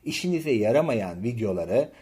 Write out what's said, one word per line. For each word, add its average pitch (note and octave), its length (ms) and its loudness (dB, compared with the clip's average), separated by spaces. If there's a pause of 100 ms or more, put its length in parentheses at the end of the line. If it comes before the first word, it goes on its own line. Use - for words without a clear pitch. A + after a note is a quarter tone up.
işinize D#3+ 460 -2
yaramayan A2 720 2
videoları G#2+ 800 0